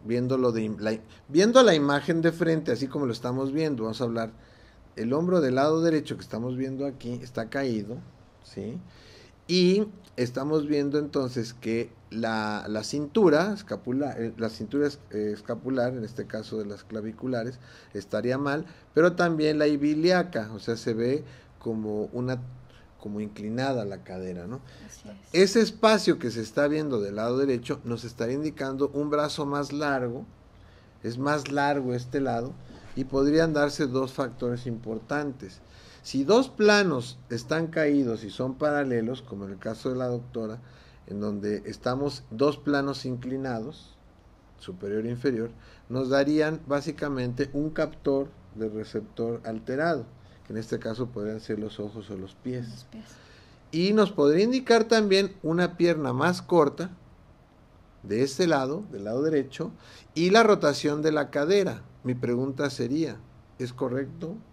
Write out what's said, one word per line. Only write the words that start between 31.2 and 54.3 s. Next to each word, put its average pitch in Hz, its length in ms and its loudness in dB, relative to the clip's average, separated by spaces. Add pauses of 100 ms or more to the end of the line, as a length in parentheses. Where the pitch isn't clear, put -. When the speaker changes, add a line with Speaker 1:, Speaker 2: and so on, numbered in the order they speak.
Speaker 1:
largo 143 420 2
este 123 260 -4
lado, 123 320 -2 (440)
y 131 80 -2
podrían 147 480 4
darse 147 340 2
dos 131 260 -2
factores 123 540 -4
importantes. 117 920 -6 (420)
Si 135 200 -2
dos 233 260 4
planos 202 720 4 (120)
están 156 360 -2
caídos 143 560 2
y 104 80 -10
son 131 240 -4
paralelos, 131 680 0
como 101 220 -10
en 98 60 -10
el 98 80 -12
caso 113 320 -6
de 127 60 -4
la 127 100 -2
doctora, 117 540 -6 (480)
en 101 120 -6
donde 104 460 -2
estamos 131 640 -4
dos 143 280 0
planos 139 460 -2
inclinados, 127 920 -6 (600)
superior 101 440 -6
e 117 60 -4
inferior, 120 400 -2 (380)
nos 127 200 -2
darían 151 600 4
básicamente 139 840 -2
un 151 180 -2
captor 143 580 0 (260)
de 110 140 -4
receptor 110 760 -6
alterado, 127 600 -2 (400)
que 104 60 -12
en 107 80 -4
este 113 180 -4
caso 113 300 -4
podrían 107 320 -6
ser 107 180 -6
los 104 220 -8
ojos 104 280 -10
o 98 80 -10
los 92 200 -12
pies. 127 320 -8
Speaker 2:
Los - 160 -16
pies. - 200 -18 (680)
Speaker 1:
Y 180 200 2
nos 208 200 4
podría 151 320 6